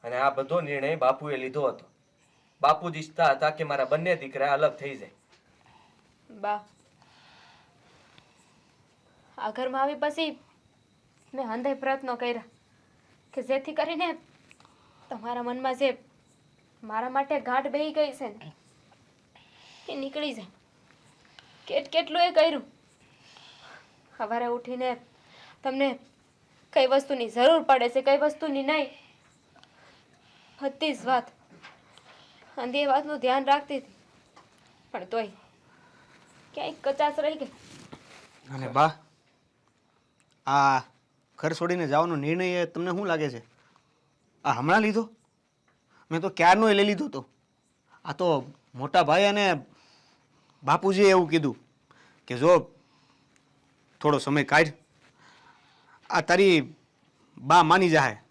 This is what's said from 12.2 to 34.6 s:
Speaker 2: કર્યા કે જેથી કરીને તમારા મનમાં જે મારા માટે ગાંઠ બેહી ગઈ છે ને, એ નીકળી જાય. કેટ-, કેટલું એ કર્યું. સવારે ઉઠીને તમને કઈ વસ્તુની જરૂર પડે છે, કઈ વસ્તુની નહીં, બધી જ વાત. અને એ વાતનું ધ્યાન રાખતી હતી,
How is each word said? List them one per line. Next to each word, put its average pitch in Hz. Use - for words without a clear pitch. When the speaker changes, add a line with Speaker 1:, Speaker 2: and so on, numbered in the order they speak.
Speaker 2:
કર્યા 240
કે 269
જેથી 269
કરીને 330
તમારા 240
મનમાં 254
જે 269
મારા 226
માટે 277
ગાંઠ 269
બેહી 302
ગઈ 302
છે 262
ને, 156
એ 339
નીકળી 277
જાય. 185
કેટ-, -
કેટલું 339
એ 349
કર્યું. 302
સવારે 233
ઉઠીને 247
તમને 269
કઈ 262
વસ્તુની 269
જરૂર 302
પડે 247
છે, 262
કઈ 277
વસ્તુની 294
નહીં, 294
બધી 277
જ 226
વાત. 247
અને 247
એ 285
વાતનું 294
ધ્યાન 269
રાખતી 285
હતી, -